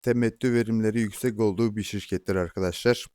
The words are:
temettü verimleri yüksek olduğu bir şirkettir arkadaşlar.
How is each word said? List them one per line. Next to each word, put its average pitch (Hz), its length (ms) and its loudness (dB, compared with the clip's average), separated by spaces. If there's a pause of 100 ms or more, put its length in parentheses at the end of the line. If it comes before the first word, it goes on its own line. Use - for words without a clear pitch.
temettü 120 520 0
verimleri 113 460 2
yüksek 110 400 -2
olduğu 107 360 0
bir 107 80 -4
şirkettir 95 520 -4
arkadaşlar. 92 800 0